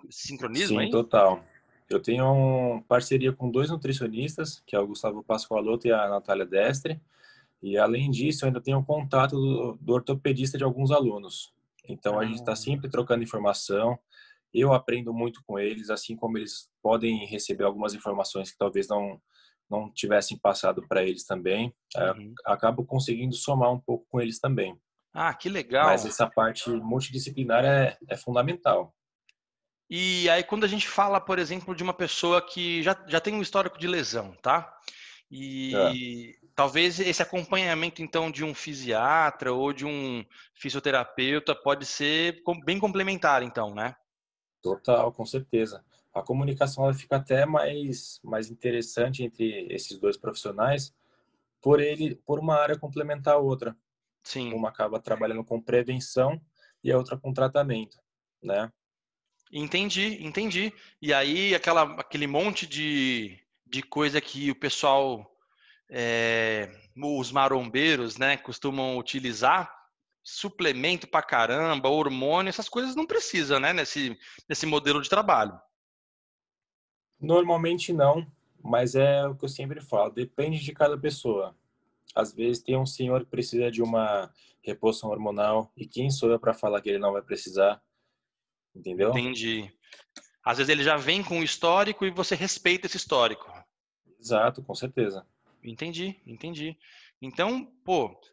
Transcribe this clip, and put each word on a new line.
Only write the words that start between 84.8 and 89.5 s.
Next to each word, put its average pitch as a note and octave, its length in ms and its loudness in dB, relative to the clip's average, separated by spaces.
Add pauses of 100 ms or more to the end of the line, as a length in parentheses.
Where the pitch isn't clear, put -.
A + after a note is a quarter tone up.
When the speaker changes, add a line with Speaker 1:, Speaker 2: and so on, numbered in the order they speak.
Speaker 2:
hormonal G#2+ 640 0
e - 100 -14
quem C3+ 240 -2
sou B2+ 220 2
eu A2+ 80 2
pra A2+ 120 2
falar G#2 280 0
que G#2 80 -6
ele G2 100 2
não G2+ 140 2
vai G2+ 100 -2
precisar, G2 580 2 (960)
entendeu? F#2 360 0
Speaker 1:
Entendi. A2+ 600 -2 (720)